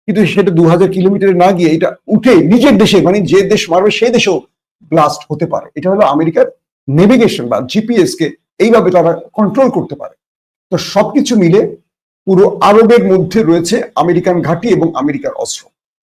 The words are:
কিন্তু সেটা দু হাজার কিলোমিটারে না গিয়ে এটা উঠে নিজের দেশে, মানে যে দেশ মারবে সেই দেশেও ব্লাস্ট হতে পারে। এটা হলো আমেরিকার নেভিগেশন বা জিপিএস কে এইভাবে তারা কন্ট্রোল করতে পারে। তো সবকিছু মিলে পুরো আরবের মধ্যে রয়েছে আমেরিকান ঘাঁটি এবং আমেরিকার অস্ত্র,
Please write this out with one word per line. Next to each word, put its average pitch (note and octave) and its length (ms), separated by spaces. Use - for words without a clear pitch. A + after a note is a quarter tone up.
কিন্তু G#3 200
সেটা F#3+ 260
দু E3 160
হাজার F3 220
কিলোমিটারে F#3+ 440
না F3+ 180
গিয়ে F3 180
এটা E3 260
উঠে A3 280
নিজের G#3+ 420
দেশে, G3 240
মানে F#3 200
যে F3 200
দেশ G3 280
মারবে F#3+ 220
সেই A#3 180
দেশেও G3 320
ব্লাস্ট D3+ 380
হতে D3+ 140
পারে। - 300
এটা F3 140
হলো G3 120
আমেরিকার E3 440
নেভিগেশন G3+ 580
বা A2+ 140
জিপিএস G#3+ 540
কে D3 160
এইভাবে G#3 340
তারা E3+ 220
কন্ট্রোল A3+ 360
করতে - 260
পারে। - 200
তো F3+ 60
সবকিছু - 580
মিলে G3 420
পুরো F#3+ 360
আরবের G#3+ 420
মধ্যে F#3 400
রয়েছে E3+ 400
আমেরিকান F3 460
ঘাঁটি E3+ 260
এবং E3 280
আমেরিকার C#3 380
অস্ত্র, - 340